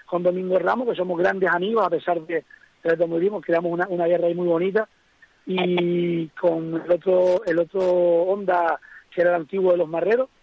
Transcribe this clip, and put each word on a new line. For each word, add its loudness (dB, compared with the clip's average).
con -4
Domingo 0
Ramos, 0
que -2
somos -4
grandes 0
amigos, 0
a -2
pesar -2
de, -8
de -4
los 0
automovilismo, 0
creamos 0
una, -2
una -2
guerra 2
ahí 0
muy -2
bonita, 0
y 0
con -2
el -8
otro, 2
el 0
otro -2
Honda, 0
que -6
era 4
el 0
antiguo 0
de 4
los 0
Marreros, 0